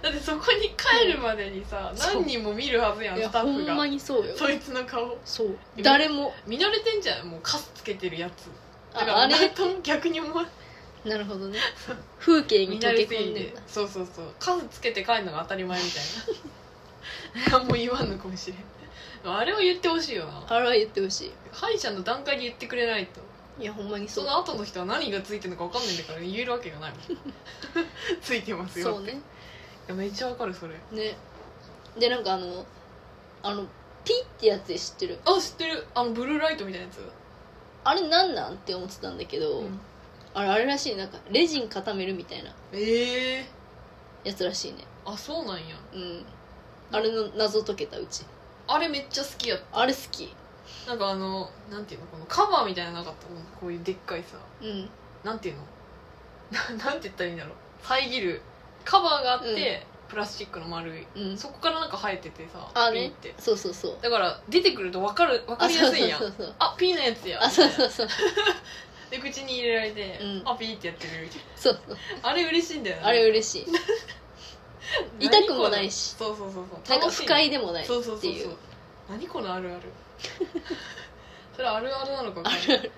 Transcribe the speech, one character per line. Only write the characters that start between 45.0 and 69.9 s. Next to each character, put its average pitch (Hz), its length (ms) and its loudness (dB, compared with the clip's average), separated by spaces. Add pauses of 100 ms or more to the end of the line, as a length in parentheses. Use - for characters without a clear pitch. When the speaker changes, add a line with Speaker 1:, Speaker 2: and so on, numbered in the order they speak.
Speaker 1:
あ、 208 120 -8
そ 320 240 -6
う 269 40 -8
な 190 100 -6
ん 160 120 -10
や。 160 80 -14 (180)
Speaker 2:
う 185 40 -10
ん。 175 280 -8 (680)
あ 220 80 2
れ 220 120 4
の 220 240 0
謎 214 280 4
解 202 120 -2
け 220 120 -4
た、 - 100 -10
う 185 80 -6
ち。 - 180 -10 (460)
Speaker 1:
あ 294 100 4
れ 330 100 2
め 277 100 -2
っ 277 100 -8
ち 277 120 -4
ゃ - 20 -4
好 - 140 -6
き - 100 -2
や 196 80 2
っ - 40 -6 (120)
た。 220 80 0
Speaker 2:
あ 247 60 6
れ 269 80 4
好 - 60 -2 (120)
き。 - 220 -10 (520)
Speaker 1:
な 247 100 -4
ん 220 40 -8
か 196 80 2
あ 196 80 0
の、 190 340 -4 (220)
な 202 80 -10
ん 208 60 -10
て 139 100 -14
い - 20 -14
う - 40 -14
の？ - 60 -16
こ 160 100 -16
の 160 80 -14
カ 403 200 4
バ 370 140 6
ー 226 60 4
み 185 100 -2
た 175 60 -4
い 170 40 -4
な 170 60 -8
の 170 80 -8
な 170 60 -8
か 160 60 -8
っ - 20 -12
た？ - 460 -16
こ 180 80 -8
う 175 40 -4
い 175 80 -6
う 170 40 -10
で 185 100 -2
っ - 20 -2
か 180 220 -8
い 175 60 -8
さ。 - 140 -16 (240)
Speaker 2:
う 220 40 -12
ん。 202 240 -6 (340)
Speaker 1:
な 214 100 -4
ん 226 60 -6
て 190 100 -4
い - 40 -4
う - 20 -10
の？ 143 80 -14 (880)
<laughs> - 260 -2
な-、 220 140 -8
な - 20 -2
ん - 60 -4
て - 40 -8
言 190 100 -8
っ - 20 -18
た 180 80 -4
ら 175 60 -2
い - 20 -4
い 170 40 -8
ん - 20 -10
だ 151 80 -10
ろ 151 60 -12
う。 - 20 -14 (280)
遮 254 400 0
る。 180 200 -2 (420)
カ 381 180 8
バ 311 200 4
ー - 20 0
が 247 100 4
あ 247 40 4
っ - 60 -2
て、 233 40 -4
Speaker 2:
う 226 60 0
ん。 - 560 -2
Speaker 1:
プ 202 60 -12
ラ 208 100 -2
ス 202 120 -12
チ 202 80 -8
ッ - 20 -20
ク 175 120 -10
の 160 80 -10
丸 165 300 -8
い。 - 180 -14
Speaker 2:
う 196 40 -10 (140)
ん。 208 40 -8
Speaker 1:
そ 277 100 -10
こ - 120 -14
か 320 120 2
ら 320 80 -2
な 320 80 -2
ん - 20 -8
か - 80 -6
生 208 140 -2
え 190 60 -4
て - 120 -12
て 160 220 -14
さ、 - 220 -14
Speaker 2:
あ、 233 180 6
ね。 247 300 0
Speaker 1:
ピ - 60 -12
ー - 40 -10
っ - 40 -16
て。 - 60 -16
Speaker 2:
そ 226 120 4
う 202 40 4
そ 185 120 -4
う 175 40 -4
そ - 160 -4
う。 - 120 -6
Speaker 1:
だ 233 80 0
か 226 100 4
ら、 180 280 2
出 330 140 8
て 359 100 8
く 202 100 -6
る 180 100 -2
と 185 100 -2
わ 202 120 0
か 339 120 8
る、 247 220 4
わ 240 100 -4
か 349 100 6
り 339 80 4
や 262 140 8
す - 80 4
い - 100 6
や - 100 0
ん。 - 20 -4
Speaker 2:
あ、 226 40 0
そ 208 40 0
う - 20 -2
そ - 60 -8
う - 20 -12
そ 214 60 -6
う - 40 -4
そ - 40 -10
う。 - 80 -16
Speaker 1:
「あ、 - 180 4
ピ 359 160 4
ー - 20 2
の 294 80 0
や 233 120 4
つ - 120 -10
や」 147 160 -2
Speaker 2:
あ、 - 60 6
そ - 160 10
う - 40 6
そ 269 160 4
う 208 40 0
そ - 140 -2
う。 - 40 0
Speaker 1:
<laughs> - 1040 0
で、 254 80 -6
口 269 240 -8
に 254 160 -4
入 240 100 -2
れ 226 60 4
ら 220 80 2
れ 214 80 -4